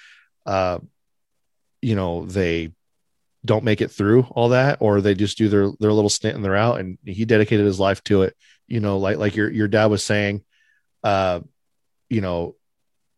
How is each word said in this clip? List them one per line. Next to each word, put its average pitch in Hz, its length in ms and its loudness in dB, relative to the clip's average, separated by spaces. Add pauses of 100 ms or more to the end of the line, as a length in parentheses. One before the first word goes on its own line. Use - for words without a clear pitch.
(460)
uh, 92 340 -2 (1000)
you 110 140 -2
know, 87 300 -4
they 85 460 -2 (720)
don't 107 200 0
make 110 180 0
it 101 80 -4
through 110 320 2 (100)
all 120 180 2
that, 131 320 2
or 104 200 2
they 101 140 2
just 98 220 -4
do 110 120 2
their, 101 300 2
their 107 120 2
little 104 180 2
stint - 260 -4
and 101 100 -6
they're 95 100 0
out. 113 240 2
And 92 240 -12
he 104 220 -6
dedicated 107 400 2
his 98 140 0
life 98 260 0
to 98 160 4
it. 92 140 0 (320)
You 113 120 -4
know, 101 200 -2
like, 98 180 -2
like 104 180 -2
your, 107 140 0
your 107 180 0
dad 107 200 4
was 104 160 0
saying, 104 400 -2 (600)
uh, 95 380 0 (680)
you 110 120 -2
know, 87 340 -4 (640)